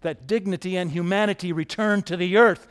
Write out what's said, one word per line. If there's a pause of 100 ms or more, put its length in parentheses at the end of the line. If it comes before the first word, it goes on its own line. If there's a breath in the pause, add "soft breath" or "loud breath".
that
dignity
and
humanity
returned
to
the
earth.